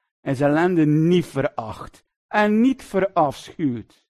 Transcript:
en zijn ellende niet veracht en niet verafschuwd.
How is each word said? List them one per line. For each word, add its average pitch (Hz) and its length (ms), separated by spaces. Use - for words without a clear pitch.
en 139 160
zijn 143 140
ellende 165 360
niet 156 400
veracht - 800
en 214 340
niet 262 220
verafschuwd. 147 1300